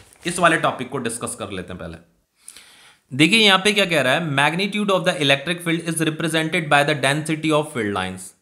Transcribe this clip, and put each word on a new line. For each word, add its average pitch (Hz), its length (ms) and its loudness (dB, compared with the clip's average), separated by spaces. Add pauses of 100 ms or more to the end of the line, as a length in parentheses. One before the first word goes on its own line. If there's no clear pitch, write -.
(260)
इस 170 140 -6
वाले 160 200 4
टॉपिक 127 300 -4
को 143 100 -8
डिस्कस 117 400 -8
कर 104 120 -10
लेते 92 220 -10
हैं 87 60 -14
पहले। 85 180 -12 (1120)
देखिए 170 280 4
यहाँ 196 200 6
पे 202 140 2
क्या 196 120 2
कह 165 160 0
रहा 127 120 2
है, 165 220 -2
"Magnitude 196 560 0
of 180 180 2
the 175 120 0
electric 143 440 0
field 165 240 -2
is 156 180 0
represented 160 640 -2
by 143 140 6
the 147 160 -2
density 156 520 0
of 151 220 0
field 104 200 -2
lines।" 92 360 -6 (100)